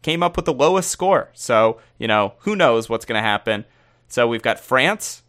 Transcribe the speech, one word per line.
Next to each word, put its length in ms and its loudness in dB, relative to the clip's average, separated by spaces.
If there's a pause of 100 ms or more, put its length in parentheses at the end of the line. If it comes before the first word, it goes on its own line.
came 220 -4
up 140 -2
with 100 -4
the 80 -2
lowest 360 2
score. 440 0
So, 440 0 (200)
you 100 -6
know, 300 0
who 180 -4
knows 320 2
what's 160 -4
gonna 160 -4
happen. 460 -2 (420)
So 180 0
we've 140 -4
got 180 -2
France, 720 -2